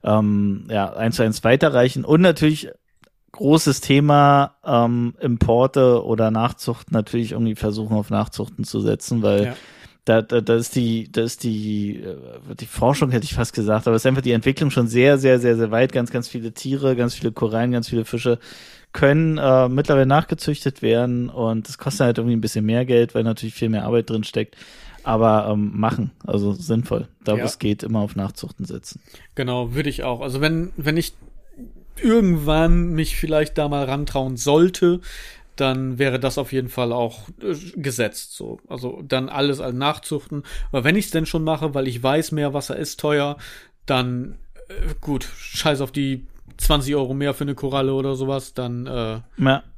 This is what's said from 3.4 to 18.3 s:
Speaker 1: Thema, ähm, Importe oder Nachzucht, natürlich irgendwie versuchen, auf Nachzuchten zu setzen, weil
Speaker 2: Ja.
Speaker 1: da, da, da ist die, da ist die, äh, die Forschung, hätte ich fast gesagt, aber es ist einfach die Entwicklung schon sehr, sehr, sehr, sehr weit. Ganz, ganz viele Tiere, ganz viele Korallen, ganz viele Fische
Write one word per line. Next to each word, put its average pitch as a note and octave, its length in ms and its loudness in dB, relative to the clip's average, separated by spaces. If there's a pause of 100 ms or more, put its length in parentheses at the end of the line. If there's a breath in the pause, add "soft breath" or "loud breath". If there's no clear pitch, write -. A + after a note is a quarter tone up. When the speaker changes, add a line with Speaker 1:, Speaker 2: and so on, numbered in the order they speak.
Speaker 1:
Thema, C#3+ 840 4
ähm, A#2+ 560 0
Importe B2 840 4
oder A2 280 0
Nachzucht, - 580 -4
natürlich A2+ 420 -2
irgendwie A2+ 220 -2
versuchen, G#2+ 420 -2
auf G#2 140 -2
Nachzuchten - 540 -4
zu - 160 -6
setzen, G#2+ 420 -2
weil G2+ 220 4
Speaker 2:
Ja. A#2+ 120 -6 (500 loud breath)
Speaker 1:
da, A2+ 140 6
da, A2+ 220 0
da A2+ 140 2
ist A#2 200 -4
die, A2+ 340 -2
da A#2 120 -2
ist A#2 220 -6
die, G#2+ 580 -4
äh, F2 140 -12 (440)
die A#2+ 60 -12
Forschung, C3 440 2
hätte A#2 140 0
ich - 80 -8
fast - 220 -4
gesagt, G#2+ 320 0
aber A#2 100 4
es A2 60 0
ist - 40 2
einfach C3 140 2
die B2 120 0
Entwicklung C3+ 380 0
schon B2 180 2
sehr, B2+ 280 6
sehr, C3 240 6
sehr, A#2+ 160 4
sehr A2+ 140 0
weit. B2 220 2
Ganz, A#2+ 180 -2
ganz A#2+ 180 -6
viele A2+ 240 -10
Tiere, C3+ 420 -2
ganz A#2+ 200 0
viele A#2 180 -4
Korallen, A2+ 400 0
ganz A#2+ 160 -2
viele A2+ 160 -2
Fische A#2 340 -2 (540 loud breath)